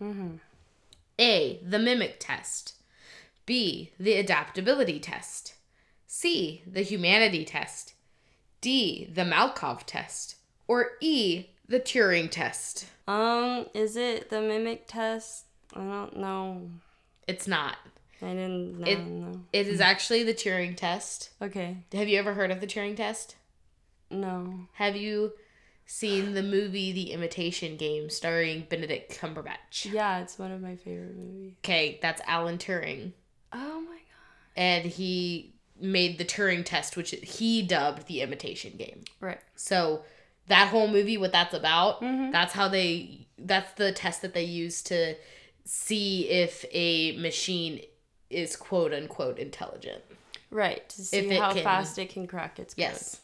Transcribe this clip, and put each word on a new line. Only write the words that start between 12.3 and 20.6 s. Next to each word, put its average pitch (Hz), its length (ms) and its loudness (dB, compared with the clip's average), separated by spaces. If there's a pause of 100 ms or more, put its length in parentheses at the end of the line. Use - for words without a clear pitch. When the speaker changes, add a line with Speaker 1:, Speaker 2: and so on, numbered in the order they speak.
Speaker 2:
test. - 540 -4 (200)
Speaker 1:
Um, 233 680 2
is 214 240 0
it 240 320 -2
the 220 120 -2
mimic 220 460 0
test? 220 560 -4 (320)
I 190 60 -8
don't 202 340 -6
know. 190 540 -6 (580)
Speaker 2:
It's 185 220 -6
not. 151 260 0 (460)
Speaker 1:
I 185 80 -8
didn't 180 500 -4
know. 175 80 0
Speaker 2:
It, 196 180 4
Speaker 1:
no. 175 360 -8 (100)
Speaker 2:
it 202 160 2
is 190 140 2
actually 202 420 4
the 226 100 2
Turing 180 440 -2